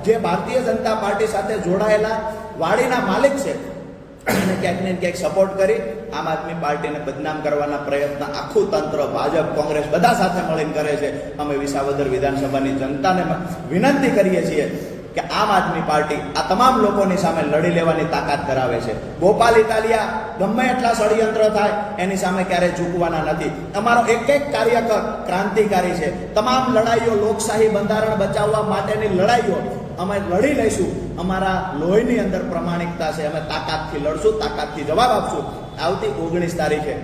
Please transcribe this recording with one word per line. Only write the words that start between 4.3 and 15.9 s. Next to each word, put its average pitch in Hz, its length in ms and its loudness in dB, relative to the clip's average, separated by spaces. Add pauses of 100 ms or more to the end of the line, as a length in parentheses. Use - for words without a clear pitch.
ક્યાંક 185 220 0
ને 185 100 -2
ક્યાંક 175 240 -2
સપોર્ટ 190 420 0
કરી 196 220 2 (380)
આમ 160 100 -4
આદમી 165 340 -4
પાર્ટીને 147 360 -2
બદનામ 147 420 -6
કરવાના 147 360 -2
પ્રયત્ન 143 460 -2
આખું 147 480 -2
તંત્ર, 147 360 0
ભાજપ, - 500 0
કોંગ્રેસ 151 340 0
બધા 233 220 4
સાથે 180 400 0
મળીને 160 200 -2
કરે 151 240 0
છે. - 420 -6
અમે 147 180 -2
વિસાવદર 139 480 -2
વિધાનસભાની 135 680 0
જનતાને 147 520 0
મ-, - 460 -6
વિનંતી 262 400 2
કરીએ 185 360 4
છીએ 156 180 0 (500)
કે 165 60 -4
આમ 196 300 -2
આદમી 165 360 2
પાર્ટી 151 280 2